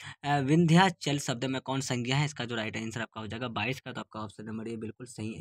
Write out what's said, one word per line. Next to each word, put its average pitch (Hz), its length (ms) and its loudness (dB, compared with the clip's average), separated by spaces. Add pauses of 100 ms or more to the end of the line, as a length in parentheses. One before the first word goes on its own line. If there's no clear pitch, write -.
(240)
अ, 143 180 4
विंध्याचल 160 800 6
शब्द 127 240 -4
में 131 160 -2
कौन 131 220 -2
संज्ञा 123 340 0
है, 147 80 4
इसका 131 200 -6
जो 120 100 -6
राइट 110 220 -4
आंसर 113 240 -6
आपका 110 200 -10
हो 110 60 -8
जाएगा 113 220 -6
बाईस 117 320 -4
का, 131 100 -12
तो 113 80 -10
आपका 107 200 -12
ऑप्शन 107 260 -12
नंबर 110 220 -8
ए 117 100 -8
बिल्कुल 110 300 -12
सही 110 340 -8